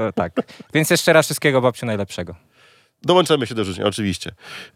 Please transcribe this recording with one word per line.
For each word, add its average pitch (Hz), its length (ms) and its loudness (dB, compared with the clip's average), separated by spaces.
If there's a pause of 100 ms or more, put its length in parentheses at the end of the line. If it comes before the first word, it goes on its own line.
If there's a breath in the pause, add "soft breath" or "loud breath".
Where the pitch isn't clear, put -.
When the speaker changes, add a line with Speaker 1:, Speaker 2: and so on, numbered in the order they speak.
Speaker 1:
e, 95 60 -8
tak. 87 200 -4 (400 loud breath)
Więc 156 160 0
jeszcze 170 240 2
raz 156 120 6
wszystkiego 139 360 0
babciu 123 240 0
najlepszego. 95 500 -6 (680 soft breath)
Speaker 2:
Dołączamy 156 440 4
się 120 80 -8
do 110 80 0
życzeń, 95 220 -6
oczywiście. 101 460 -2 (440 loud breath)